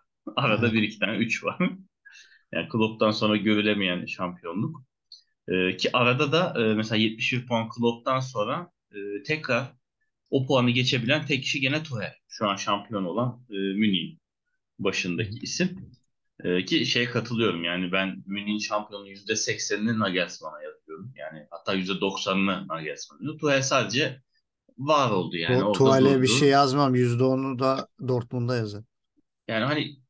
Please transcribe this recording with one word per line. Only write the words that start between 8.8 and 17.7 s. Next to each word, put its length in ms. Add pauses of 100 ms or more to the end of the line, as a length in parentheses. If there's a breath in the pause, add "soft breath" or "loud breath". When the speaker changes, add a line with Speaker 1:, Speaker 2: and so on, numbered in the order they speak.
Speaker 1:
e, 320
tekrar 500 (560)
o 180
puanı 240
geçebilen 540
tek 180
kişi 180
gene 220
Tuchel. 300 (140)
Şu 220
an 60
şampiyon 500
olan, 440
e, 60
Münih'in 640 (600)
başındaki 600
isim. 520 (520)
E, 220
ki 200
şeye 200
katılıyorum 580
yani 280